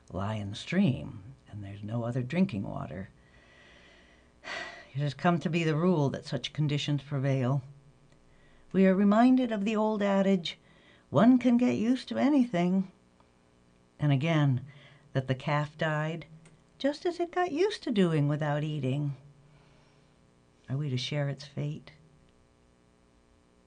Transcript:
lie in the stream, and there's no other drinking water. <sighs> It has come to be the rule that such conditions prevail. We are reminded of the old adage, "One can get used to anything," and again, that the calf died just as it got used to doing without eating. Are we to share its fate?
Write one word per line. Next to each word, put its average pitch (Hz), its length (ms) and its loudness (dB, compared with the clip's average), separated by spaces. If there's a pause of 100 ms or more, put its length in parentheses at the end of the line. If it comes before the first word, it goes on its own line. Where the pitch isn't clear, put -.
(120)
lie 107 240 -4
in 104 140 -8
the 104 60 -10
stream, 165 640 -2 (300)
and 104 120 -12
there's 101 200 -14
no 113 220 -6
other 123 180 -4
drinking 160 400 -2
water. 95 480 -10 (1300)
<sighs> - 60 -16 (460)
It 139 80 -4
has 143 120 -4
come 175 260 2
to 175 100 -4
be 170 120 0
the 156 140 0
rule 160 320 2
that 101 180 -6
such - 260 -6
conditions 147 500 -2
prevail. 135 600 0 (1080)
We 190 140 4
are 190 100 6
reminded 233 560 6
of 196 120 -2
the 220 120 0
old 214 260 0
adage, 196 560 2 (500)
"One 233 300 6
can 247 180 4
get 247 200 2
used 240 320 -2
to 226 100 -4
anything," 190 720 2 (1120)
and 147 100 2
again, 143 520 2 (500)
that 131 160 -2
the 131 80 0
calf 147 420 -4
died 156 480 -4 (520)
just 294 280 -4
as 339 140 -2
it 339 100 -4
got 359 220 -2
used 381 320 -2
to 302 80 -4
doing 165 340 2
without 147 380 -2
eating. 143 500 -4 (1500)
Are 131 80 -6
we 147 140 -4
to 127 60 -2
share 143 320 -4
its 139 160 -8
fate? - 480 -8 (1700)